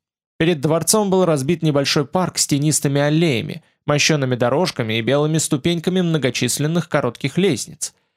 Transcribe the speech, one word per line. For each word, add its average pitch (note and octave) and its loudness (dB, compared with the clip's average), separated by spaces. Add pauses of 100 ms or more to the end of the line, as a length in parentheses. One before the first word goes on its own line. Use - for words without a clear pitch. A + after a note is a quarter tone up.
(360)
Перед D#3+ 0
дворцом E3 0
был F#3 2
разбит D#3 0
небольшой C#3+ 0
парк F#3 -2
с - -2
тенистыми C#3+ 0
аллеями, D3 0 (240)
мощеными C#3+ 2
дорожками A#2+ 0
и A2+ 0
белыми D3 2
ступеньками E3+ -2
многочисленных D#3+ 0
коротких C3 -2
лестниц, D#3 -2 (220)